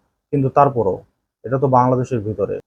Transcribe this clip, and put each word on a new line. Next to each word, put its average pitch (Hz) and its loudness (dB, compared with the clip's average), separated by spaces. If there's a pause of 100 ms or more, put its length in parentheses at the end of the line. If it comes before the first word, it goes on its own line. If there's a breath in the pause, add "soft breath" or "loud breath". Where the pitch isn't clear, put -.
(320)
কিন্তু 135 0
তারপরও 120 2 (440)
এটা 123 -4
তো 139 0
বাংলাদেশের 127 2
ভিতরে। 101 -6